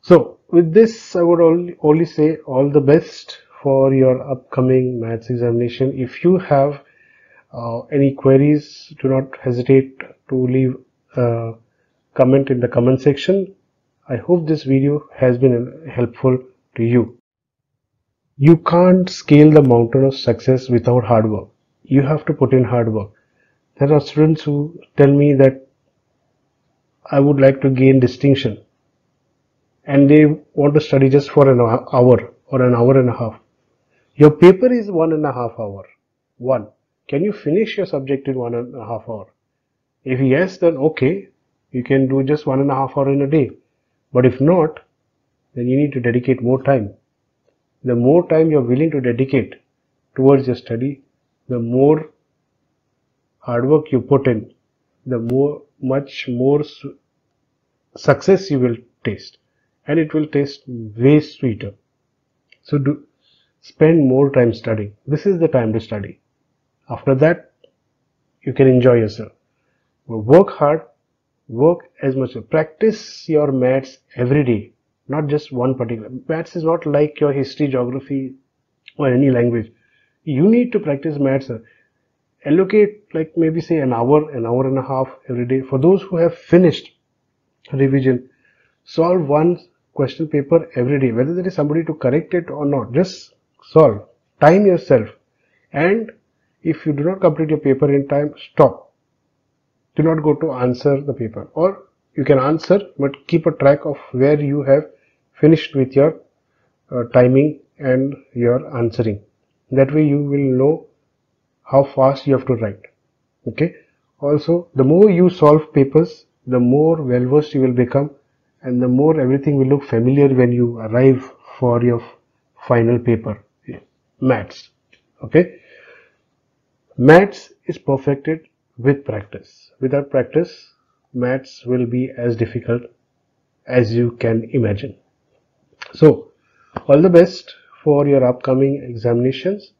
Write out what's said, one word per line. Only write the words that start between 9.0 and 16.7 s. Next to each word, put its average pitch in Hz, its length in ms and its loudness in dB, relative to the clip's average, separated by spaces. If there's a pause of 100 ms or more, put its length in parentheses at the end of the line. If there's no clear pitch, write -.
do 135 80 -4
not 131 320 -4
hesitate 135 560 0 (320)
to 127 180 -2
leave 131 300 -2 (400)
a 117 360 -4 (640)
comment 135 360 2
in 123 100 -2
the 120 80 -2
comment 127 320 0
section. 185 540 -2 (540)
I 123 80 -6
hope 170 300 -2
this 151 180 -4
video 135 500 -2
has 123 240 0
been 127 500 -2
helpful 127 500 -2 (380)